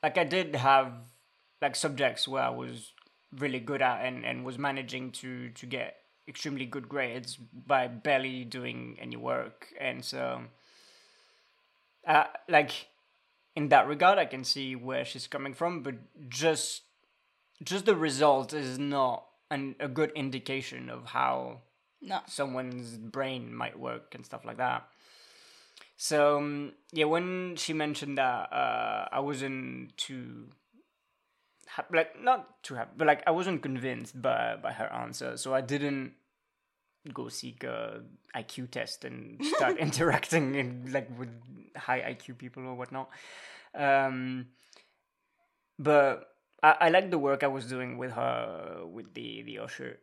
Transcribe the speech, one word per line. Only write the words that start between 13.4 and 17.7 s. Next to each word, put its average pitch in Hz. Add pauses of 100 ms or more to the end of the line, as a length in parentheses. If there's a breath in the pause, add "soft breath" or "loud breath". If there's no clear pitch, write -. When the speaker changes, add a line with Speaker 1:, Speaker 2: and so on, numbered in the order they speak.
Speaker 1:
in 147
that 131
regard, 175
I 170
can 131
see 131
where 127
she's -
coming 139
from, 165
but 131 (320)
just, 143 (800)
just 185